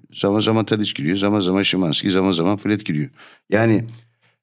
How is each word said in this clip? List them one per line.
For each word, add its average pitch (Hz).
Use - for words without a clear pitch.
Zaman 104
zaman 110
Tadić 104
giriyor. 139
Zaman 101
zaman 92
Szymański, 92
zaman 95
zaman 87
Fred 104
giriyor. 76
Yani 110